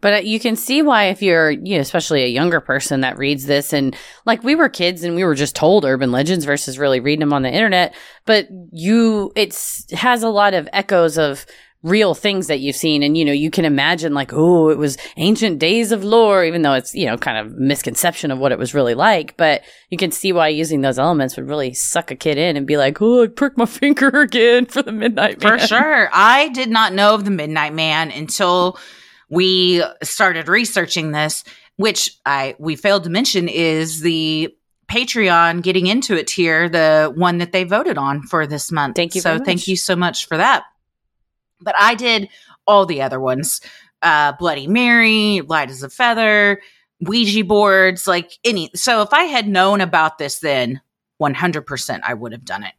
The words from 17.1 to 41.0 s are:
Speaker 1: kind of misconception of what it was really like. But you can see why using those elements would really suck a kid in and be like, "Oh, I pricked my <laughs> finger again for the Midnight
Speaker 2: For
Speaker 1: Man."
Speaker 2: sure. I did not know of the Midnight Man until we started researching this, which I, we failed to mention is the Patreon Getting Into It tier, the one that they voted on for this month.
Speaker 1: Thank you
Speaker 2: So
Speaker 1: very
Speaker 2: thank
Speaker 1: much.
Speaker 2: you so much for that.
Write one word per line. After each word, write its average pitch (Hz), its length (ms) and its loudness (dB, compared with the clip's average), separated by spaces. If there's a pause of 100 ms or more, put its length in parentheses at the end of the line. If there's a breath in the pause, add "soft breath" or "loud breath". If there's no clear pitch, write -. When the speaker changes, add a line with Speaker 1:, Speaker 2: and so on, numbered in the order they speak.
Speaker 1:
kind 120 220 -4
of 110 180 -10
misconception 143 760 -2
of 131 60 -6
what 135 120 0
it 120 80 -2
was 123 160 -6
really 123 200 2
like. 170 420 0
But 156 260 2 (280 soft breath)
you 180 60 -8
can 185 140 -2
see 190 220 -4
why 165 160 2
using 156 320 -2
those 131 180 0
elements 143 380 0
would 131 120 -10
really 139 260 -4
suck - 360 -4
a 131 60 -10
kid 151 200 -2
in 156 200 0
and 139 100 -6
be 151 100 0
like, 143 240 0
"Oh, 233 220 4
I 226 60 4
pricked 277 300 -2
my 233 80 4
<laughs> - 140 -8
finger 277 280 4
again 233 580 4
for - 160 -4
the - 100 -6
Midnight 214 480 -2
Speaker 2:
For 214 160 4
Speaker 1:
Man." - 120 0
Speaker 2:
sure. 247 440 2
I 240 360 6
did 254 200 -4
not 220 260 2
know 208 200 4
of 202 100 -2
the 208 60 -2
Midnight 151 440 -2
Man 160 360 -2
until 180 680 0 (540 loud breath)
we 180 540 2 (180)
started 165 460 -2
researching 175 640 -2
this, 151 320 -4 (320 loud breath)
which 196 340 -2 (160)
I, 135 320 -4
we 151 180 -6
failed 196 280 0
to 170 60 -6
mention 185 380 0
is 160 520 -2
the 160 480 -2 (400)
Patreon 175 760 0
Getting 180 240 0
Into 214 300 0
It 160 100 -2
tier, 170 420 0
the 156 460 2
one 175 240 0
that 175 140 -6
they 185 120 0
voted 214 340 -2
on 139 240 -4
for 156 240 -2
this 147 260 -8
month. 143 240 -2
Speaker 1:
Thank 170 180 -4
you 185 60 -4
Speaker 2:
So 165 140 0
Speaker 1:
very 160 100 -6
Speaker 2:
thank 180 160 -2
Speaker 1:
much. - 80 -8
Speaker 2:
you 185 80 0
so - 180 -2
much 175 320 -4
for 156 120 -4
that. 220 260 2 (960)